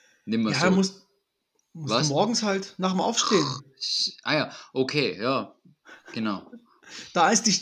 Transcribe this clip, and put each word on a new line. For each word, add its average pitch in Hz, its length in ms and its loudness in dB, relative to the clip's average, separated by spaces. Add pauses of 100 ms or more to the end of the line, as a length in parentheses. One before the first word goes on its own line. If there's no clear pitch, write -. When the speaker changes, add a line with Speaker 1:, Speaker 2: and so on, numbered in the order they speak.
(240)
Speaker 1:
nimmer 110 260 0
Speaker 2:
Ja, 135 120 0
Speaker 1:
so. 185 100 4
Speaker 2:
musst, 190 340 0 (680)
musst 151 200 -8
du - 20 2
Speaker 1:
Was? 147 140 2
Speaker 2:
morgens 208 340 2
halt 196 360 -2
nach 185 120 0
dem 185 100 0
Aufstehen. 190 460 2 (760)
Speaker 1:
Ah 135 100 0
ja, 143 220 -2 (160)
okay, 131 500 0
ja, 123 320 -2 (580)
genau. 107 380 -6 (640)
Speaker 2:
Da 175 160 4
ist 220 160 4
die, 202 160 4